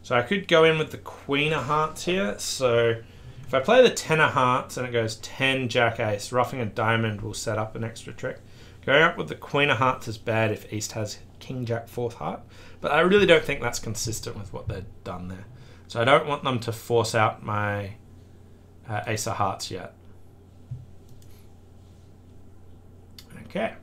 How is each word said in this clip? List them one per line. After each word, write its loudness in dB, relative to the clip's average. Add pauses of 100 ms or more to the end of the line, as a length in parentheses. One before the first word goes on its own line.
So 0
I 6
could -2
go 8
in 6
with -4
the -10
queen -2
of -2
hearts 0
here. -2
So 2 (500)
if -4
I 4
play 6
the 10
ten 0
of 4
hearts 2
and -4
it -8
goes 0
ten, -2
jack, 2
ace, -2
roughing 0
a -2
diamond 0
will -8
set -4
up -4
an -6
extra -10
trick. -8 (440)
Going 6
up 4
with -6
the -6
queen 0
of 2
hearts 0
is -8
bad 0
if -8
East -6
has -6 (200)
king, -8
jack, -4
fourth -6
heart. -8 (400)
But -4
I 4
really 6
don't 6
think -4
that's -4
consistent -6
with -12
what -10
they've -6 (200)
done -10
there. -12 (420)
So -6
I 4
don't 6
want -2
them 0
to -6
force 0
out 2
my, -2 (920)
uh, -4
ace -4
of -4
hearts -4
yet. -12 (3500)
Okay. -4